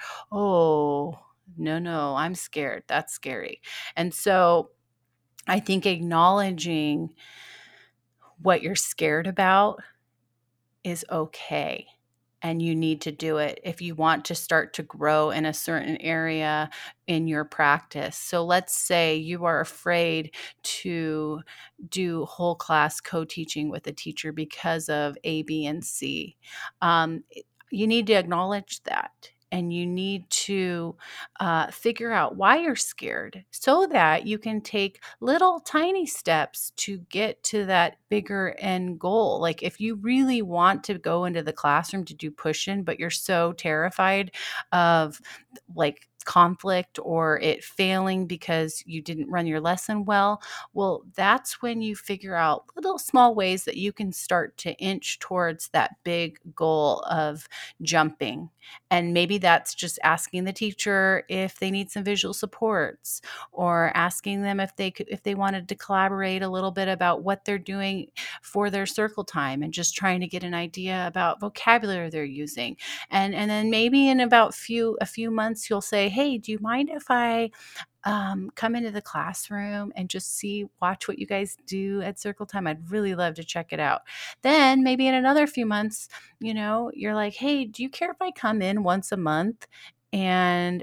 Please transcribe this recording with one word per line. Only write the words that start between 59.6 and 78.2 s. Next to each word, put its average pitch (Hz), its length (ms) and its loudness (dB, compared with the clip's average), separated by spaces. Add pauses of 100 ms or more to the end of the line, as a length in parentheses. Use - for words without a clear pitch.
just - 300 -6
asking 165 400 2
the 196 80 -4
teacher 190 760 0
if 190 300 -4
they 190 120 -2
need 196 200 -4
some 202 140 -8
visual 196 300 -2
supports, - 880 -4 (280)
or 170 440 2
asking 196 480 0
them 196 180 -2
if 190 160 -4
they 190 140 -4
could, - 180 -10
if - 140 -8
they 202 120 -2
wanted 196 340 -2
to 202 60 -6
collaborate 190 680 0
a 190 60 -4
little 185 220 -2
bit 190 160 -2
about 175 380 2
what 196 200 -2
they're 202 140 -2
doing 196 500 -6 (340)
for 202 280 0
their 196 160 -2
circle 214 380 -2
time, 139 380 -2
and 160 100 -6
just 170 240 -2
trying 185 240 2
to 180 80 -4
get 185 160 -8
an 175 100 -6
idea 180 520 -4
about 170 340 0
vocabulary 208 720 2
they're 156 140 -4
using. 139 520 -6 (340)
And, 196 240 2
and 208 160 0
then 214 200 2
maybe 240 380 6
in 262 120 6
about 233 340 8
few, 226 460 -2
a 190 60 0
few 226 260 -4
months, 220 360 -2
you'll 202 120 0
say, 202 300 2
"Hey, 262 280 0
do 214 140 -6
you 214 80 -4
mind 254 320 0
if 294 180 -8
I, 233 400 2 (540)
um, 196 500 -4